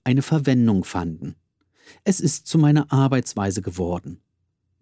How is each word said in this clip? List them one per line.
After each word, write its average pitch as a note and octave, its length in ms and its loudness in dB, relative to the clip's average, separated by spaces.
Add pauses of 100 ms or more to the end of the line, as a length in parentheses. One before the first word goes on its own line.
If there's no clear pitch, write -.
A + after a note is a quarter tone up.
eine C3 180 2
Verwendung B2 640 2
fanden. E2 500 -8 (680)
Es F#3+ 160 0
ist - 260 -2
zu - 100 -2
meiner D3 360 4
Arbeitsweise B2 720 0
geworden. F2 580 -8 (600)